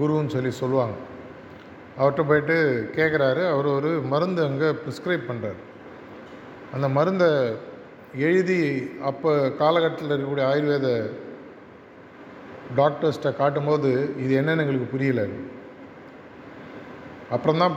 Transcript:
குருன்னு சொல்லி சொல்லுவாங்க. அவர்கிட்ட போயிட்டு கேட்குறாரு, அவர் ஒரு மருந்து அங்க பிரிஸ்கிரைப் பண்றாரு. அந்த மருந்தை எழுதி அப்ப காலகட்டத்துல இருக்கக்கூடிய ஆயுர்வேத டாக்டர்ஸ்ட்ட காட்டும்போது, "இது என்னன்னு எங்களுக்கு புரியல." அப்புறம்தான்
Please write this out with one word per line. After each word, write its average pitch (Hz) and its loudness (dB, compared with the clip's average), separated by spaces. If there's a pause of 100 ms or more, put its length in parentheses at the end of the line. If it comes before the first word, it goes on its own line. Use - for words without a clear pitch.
குருன்னு 151 2
சொல்லி 131 -2
சொல்லுவாங்க. 127 0 (1040)
அவர்கிட்ட 139 2
போயிட்டு 147 4
கேட்குறாரு, 156 2
அவர் 143 2
ஒரு 143 2
மருந்து 165 0
அங்க 143 2 (120)
பிரிஸ்கிரைப் 151 -2
பண்றாரு. 107 -6 (1200)
அந்த 135 0
மருந்தை 170 4 (880)
எழுதி 156 2 (120)
அப்ப 139 2
காலகட்டத்துல 156 2
இருக்கக்கூடிய 139 0
ஆயுர்வேத 135 2 (1700)
டாக்டர்ஸ்ட்ட 147 2
காட்டும்போது, 143 2
"இது 131 2
என்னன்னு 160 2
எங்களுக்கு 135 0
புரியல." 131 2 (2000)
அப்புறம்தான் 156 2